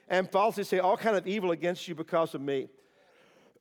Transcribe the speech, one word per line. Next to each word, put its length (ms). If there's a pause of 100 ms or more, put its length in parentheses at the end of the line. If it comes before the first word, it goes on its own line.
and 240
falsely 320
say 160
all 180
kind 180
of 120
evil 240
against 360
you 60
because 400
of 80
me. 260 (920)